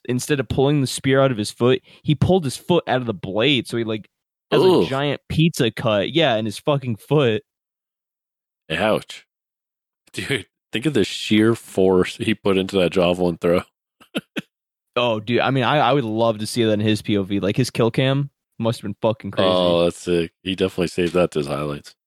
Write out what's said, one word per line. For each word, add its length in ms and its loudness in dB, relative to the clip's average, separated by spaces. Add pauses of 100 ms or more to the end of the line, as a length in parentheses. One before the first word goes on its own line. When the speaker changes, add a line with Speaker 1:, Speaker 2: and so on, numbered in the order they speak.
Speaker 1:
instead 340 -2
of 100 -4
pulling 320 2
the 60 0
spear 340 0
out 100 4
of 60 -4
his 140 -4
foot, 300 2 (220)
he 120 2
pulled 300 2
his 120 -6
foot 300 0
out 140 0
of 60 -6
the 60 -2
blade. 540 0
So 100 -6
he, 60 -2
like, 260 -8 (420)
has 100 2
Speaker 2:
Oof. 260 4
Speaker 1:
a 20 -4
giant 380 -4
pizza 440 0
cut, 420 0
yeah, 220 2
in 100 -2
his 140 -8
fucking 380 -2
foot. 460 0 (1300)
Speaker 2:
Ouch. 560 -2 (880)
Dude, 340 -6 (240)
think 140 -4
of 80 -2
the 100 4
sheer 520 2
force 640 0
he 160 -2
put 240 -2
into 200 -2
that 140 2
javelin 460 0
throw. 300 2
<laughs> 540 -14 (760)
Speaker 1:
Oh, 220 0
dude, 220 -2
I 100 0
mean, 140 0
I, 140 2
I 120 2
would 140 0
love 320 0
to 100 -8
see 160 0
that 80 2
in 80 2
his 220 0
P 160 0
O 60 0
V. 180 -4
Like, 160 -2
his 120 0
kill 220 0
cam 380 -2 (300)
must 200 -2
have 40 -20
been 180 -10
fucking 300 -2
crazy. 180 0
Speaker 2:
Oh, 340 2
that's 160 0
sick. 320 -2 (100)
He 140 -6
definitely 320 -2
saved 280 -2
that 160 2
to 80 -4
his 100 -4
highlights. 460 -8 (120)